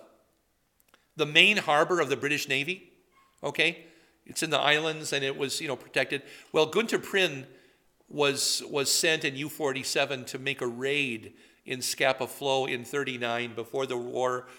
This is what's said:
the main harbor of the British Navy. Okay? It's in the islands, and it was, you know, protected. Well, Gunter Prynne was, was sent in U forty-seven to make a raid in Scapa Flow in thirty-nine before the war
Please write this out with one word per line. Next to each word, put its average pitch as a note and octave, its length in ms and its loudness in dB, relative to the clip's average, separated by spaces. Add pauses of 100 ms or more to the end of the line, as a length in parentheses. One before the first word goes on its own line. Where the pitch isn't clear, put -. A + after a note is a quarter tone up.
(1160)
the D3+ 100 0
main F3 300 6
harbor D#3+ 440 4
of C#3 80 2
the C3+ 80 2
British C#3 320 -2
Navy. C#3+ 440 -4 (500)
Okay? D#3+ 440 0 (380)
It's - 180 -6
in D#3+ 80 -2
the C#3+ 80 2
islands, D#3 540 2
and C#3 120 -2
it C#3 120 -2
was, C#3 240 -4
you D#3+ 80 -6
know, B2+ 80 -2
protected. C3+ 460 -2 (300)
Well, D#3 140 6
Gunter G3 320 0
Prynne D#3 480 0 (600)
was, C#3+ 600 2
was C#3 220 0
sent D#3+ 340 2
in C#3+ 100 0
U C#3+ 140 -6
forty-seven C3+ 800 -2
to C#3 120 -10
make C3+ 220 -4
a C3 80 -2
raid B2 640 -2 (320)
in B2+ 180 -6
Scapa C3 460 0
Flow C3+ 380 0
in B2 180 -4
thirty-nine A#2+ 720 -4
before C3 300 -4
the B2+ 100 -4
war B2 500 -2 (120)